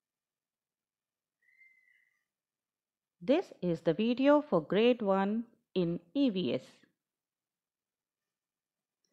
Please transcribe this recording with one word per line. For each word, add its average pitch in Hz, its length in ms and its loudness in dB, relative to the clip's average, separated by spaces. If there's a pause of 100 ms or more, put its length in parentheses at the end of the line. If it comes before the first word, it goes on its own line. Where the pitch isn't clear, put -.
(3250)
This 269 300 0 (100)
is 170 200 -4
the 165 120 0
video 262 480 2
for 190 200 -2
grade 233 400 0
one 196 420 -2 (320)
in 170 240 -2 (140)
E 277 160 0
V 180 240 -4
S. 127 80 -6 (2500)